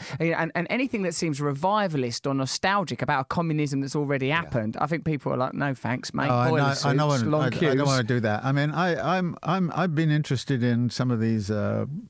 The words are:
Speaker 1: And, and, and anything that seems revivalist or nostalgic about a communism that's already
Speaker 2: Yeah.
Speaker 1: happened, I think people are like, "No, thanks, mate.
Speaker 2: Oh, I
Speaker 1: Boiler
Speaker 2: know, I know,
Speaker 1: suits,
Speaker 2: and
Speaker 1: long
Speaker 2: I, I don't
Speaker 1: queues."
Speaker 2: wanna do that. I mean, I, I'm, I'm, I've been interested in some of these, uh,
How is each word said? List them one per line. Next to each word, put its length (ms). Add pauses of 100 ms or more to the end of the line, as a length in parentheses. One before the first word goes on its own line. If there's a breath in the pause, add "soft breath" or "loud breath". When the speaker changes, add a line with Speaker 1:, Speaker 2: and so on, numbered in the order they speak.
(200 loud breath)
Speaker 1:
And, 140
and, 200
and 160
anything 320
that 120
seems 260
revivalist 880
or 80
nostalgic 640
about 220
a 20
communism 560
that's 160
already 320
Speaker 2:
Yeah. 140
Speaker 1:
happened, 360
I 80
think 200
people 260
are 60
like, 160
"No, 200
thanks, 380
mate. 180
Speaker 2:
Oh, 40
I 160
Speaker 1:
Boiler 80
Speaker 2:
know, 160 (100)
I 80
know, 180
Speaker 1:
suits, 120
Speaker 2:
and 80
Speaker 1:
long 120
Speaker 2:
I, 40
I 40
don't 100 (160)
Speaker 1:
queues." 100
Speaker 2:
wanna 160
do 180
that. 240
I 80
mean, 180
I, 480
I'm, 240
I'm, 320
I've 200
been 160
interested 520
in 280
some 200
of 100
these, 300
uh, 360 (240)